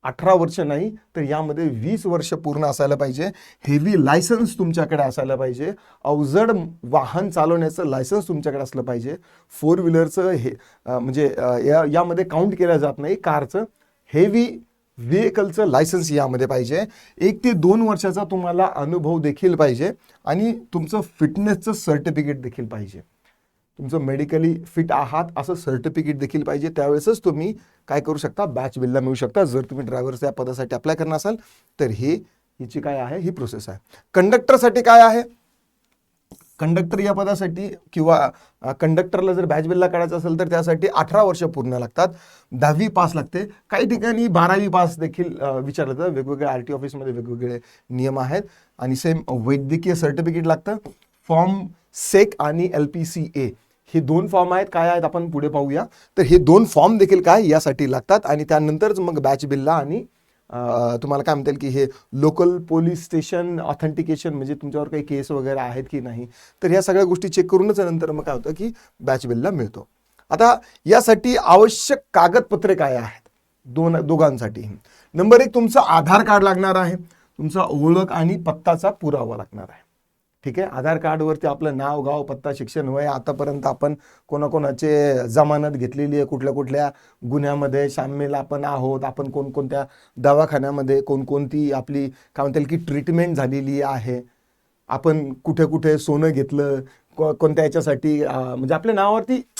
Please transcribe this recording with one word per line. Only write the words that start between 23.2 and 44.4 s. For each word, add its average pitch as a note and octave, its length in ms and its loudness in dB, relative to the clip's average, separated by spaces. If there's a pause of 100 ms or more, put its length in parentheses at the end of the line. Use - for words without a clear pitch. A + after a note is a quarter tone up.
तुमचं C#3+ 200 -6
मेडिकली D#3 680 -2
फिट E3 240 -2
आहात C#3 340 -2 (120)
असं D3 160 -6
सर्टिफिकेट D3 680 -4
देखील C#3+ 240 -4
पाहिजे. D3 260 -4
त्यावेळेसच D3+ 560 0
तुम्ही F3+ 300 -2 (320)
काय C#3+ 120 -2
करू D3 180 -4
शकता, D#3 280 -4
बॅच C3 320 -6
बिल्ला C3 220 0
मिळू C3 140 -2
शकता. C3+ 300 0
जर C3 180 0
तुम्ही C3 240 -10
ड्रायव्हरच्या B2+ 440 -6
या - 40 -8
पदासाठी B2+ 420 -6
अप्लाय D#3 200 -2
करणार D#3+ 200 -4
असाल, G3+ 200 -4 (440)
तर C#3 80 0
हे, A#2+ 280 -2 (440)
हिची C3 200 -10
काय C#3+ 200 -6
आहे, B2+ 200 -8
ही E3+ 100 -4
प्रोसेस A2+ 400 -10
आहे. F#2+ 100 -16 (340)
कंडक्टरसाठी A#3+ 680 4
काय A#3 200 10
आहे? A3+ 200 8 (1400)
कंडक्टर E3+ 400 0
या G3+ 140 2
पदासाठी F#3+ 560 -2 (240)
किंवा, D#3 360 4 (320)
अ, B2+ 100 -6
कंडक्टरला F3+ 640 2
जर F3+ 120 0
बॅच D#3 220 0
बिल्ला F3+ 200 2
काढायचा E3+ 280 -2
असेल, E3 240 -2
तर F3 100 -2
त्यासाठी E3+ 380 0
अठरा F#3+ 360 2
वर्ष E3+ 200 0
पूर्ण C3+ 300 -4
लागतात, B2 340 0 (440)
दहावी D3 360 2
पास F3 280 2
लागते. F3 300 -6 (240)
काही G3+ 200 0
ठिकाणी A#3 380 0
बारावी F#3 400 4